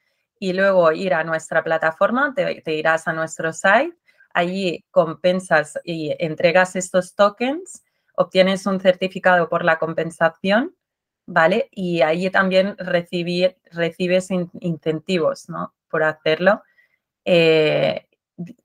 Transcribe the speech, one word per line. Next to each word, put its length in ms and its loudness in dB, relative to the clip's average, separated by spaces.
y 160 -4
luego 380 4
ir 240 -2
a 80 -2
nuestra 400 -4
plataforma, 720 0
te, 260 -4
te 140 -4
irás 320 -2
a 60 -2
nuestro 400 -6
site, 440 0
allí 580 -2
compensas 920 0
y 360 -6
entregas 560 0
estos 400 -4
tokens, 680 -2
obtienes 520 0
un 120 -2
certificado 680 0
por 160 -4
la 140 2
compensación, 960 -2
¿vale? 460 2
Y 320 -2
allí 260 0
también 480 2
recibir, 800 -2
recibes 580 -2
in-, 300 -4
incentivos, 880 -4
¿no? 240 -10
por 80 0
hacerlo, 580 0
eh, 880 2